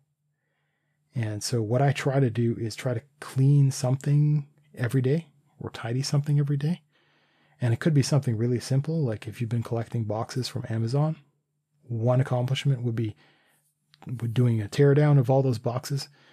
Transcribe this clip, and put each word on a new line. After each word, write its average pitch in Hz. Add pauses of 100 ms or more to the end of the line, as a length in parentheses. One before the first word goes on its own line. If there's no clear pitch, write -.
(1160)
And 107
so 117
what 120
I 123
try 135
to 127
do 117
is 113
try 127
to 127 (180)
clean 139
something 143 (300)
every 127
day 143 (300)
or -
tidy 123
something 147
every 143
day. 147 (800)
And 117
it 117
could 165
be 139
something 123
really 120
simple, 147
like 110
if 107
you've 113
been 117
collecting 113
boxes 110
from 113
Amazon, 127 (680)
one 120
accomplishment 127
would 120
be, 110 (920)
would 117
doing 120
a 104
teardown 143
of 123
all 135
those 127
boxes, 135 (240)